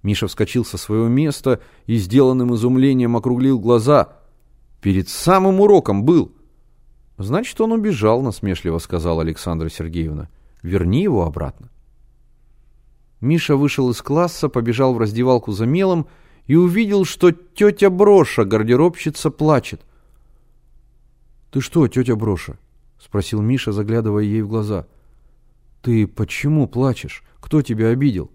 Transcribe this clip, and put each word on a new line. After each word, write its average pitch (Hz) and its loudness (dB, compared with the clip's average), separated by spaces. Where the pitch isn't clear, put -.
Миша 101 -2
вскочил 110 -2
со - -10
своего 110 -2
места 135 0
и 113 -2
сделанным 123 2
изумлением 123 2
округлил 123 0
глаза. 120 2
«Перед 95 -2
самым 190 2
уроком 165 4
был». 151 2
«Значит, 143 -6
он 226 0
убежал», 131 0
насмешливо 95 -4
сказала 82 -4
Александра 80 -6
Сергеевна. 80 -8
«Верни 92 0
его 117 0
обратно». 73 -10
Миша 147 0
вышел 135 0
из 120 -6
класса, 165 -2
побежал 123 0
в 117 -2
раздевалку 117 0
за 104 -4
мелом 170 0
и 147 0
увидел, 196 2
что 175 2
тётя 202 2
Броша, 190 4
гардеробщица, 127 0
плачет. 147 -2
«Ты 135 -2
что, 147 0
тётя 123 0
Броша?» 104 -4
спросил - -6
Миша, 113 -2
заглядывая 107 -2
ей 104 -2
в 101 -6
глаза. 104 -4
«Ты 113 0
почему 139 -2
плачешь? 131 -4
Кто 151 0
тебя 110 -2
обидел?» 123 0